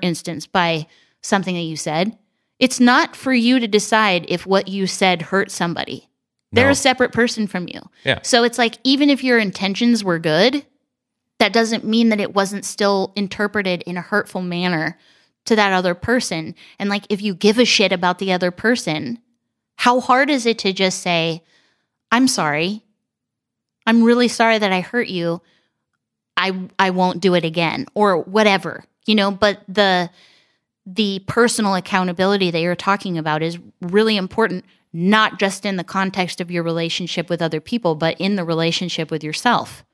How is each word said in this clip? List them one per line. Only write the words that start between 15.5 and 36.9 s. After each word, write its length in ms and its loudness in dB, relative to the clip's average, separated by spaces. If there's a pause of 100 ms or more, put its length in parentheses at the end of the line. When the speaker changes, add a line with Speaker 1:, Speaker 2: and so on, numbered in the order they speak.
Speaker 1:
that 180 4
other 200 2
person. 640 -4 (240)
And, 100 -4
like, 200 -4
if 120 -4
you 140 -4
give 240 2
a 60 6
shit 260 2
about 280 0
the 140 -2
other 180 0
person, 680 -2 (560)
how 240 2
hard 320 2
is 160 0
it 120 0
to 140 -2
just 280 -2
say, 420 -2 (680)
"I'm 160 4
sorry. 540 -2 (1040)
I'm 180 4
really 240 4
sorry 300 2
that 140 0
I 100 0
hurt 260 -4
you. 340 -4 (960)
I, 300 -2 (120)
I 100 4
won't 320 2
do 140 4
it 100 2
again," 480 -2
or 300 4
whatever, 600 0 (200)
you 100 2
know? 160 2
But 360 0
the, 420 2 (760)
the 420 -4
personal 480 0
accountability 760 0
that 100 -2
you're 140 -2
talking 420 -4
about 260 -2
is 160 -6 (220)
really 360 2
important, 480 -2 (280)
not 460 2
just 260 -2
in 100 -4
the 80 -4
context 580 -4
of 100 -10
your 120 -2
relationship 640 -4